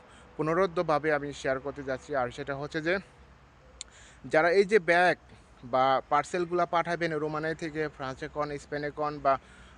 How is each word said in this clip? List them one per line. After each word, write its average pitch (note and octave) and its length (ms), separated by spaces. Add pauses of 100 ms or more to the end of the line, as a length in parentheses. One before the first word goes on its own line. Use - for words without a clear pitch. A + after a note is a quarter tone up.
(380)
পুনরুদ্ধভাবে D#3+ 760
আমি C#3+ 200
শেয়ার C3+ 260
করতে C#3 240
যাচ্ছি। C3 320
আর B2 160
সেটা C#3 240
হচ্ছে D3 260
যে, F3 180 (1300)
যারা D#3 240
এই G3 160
যে G3+ 140
ব্যাগ E3+ 380 (460)
বা C3 460
পার্সেলগুলা E3+ 560
পাঠাবেন E3+ 480
রোমানিয়া D#3 400
থেকে, D#3 340
ফ্রান্সে C3+ 400
কন, D3 300
স্পেনে D3 340
কন D3+ 280
বা, C#3 200 (380)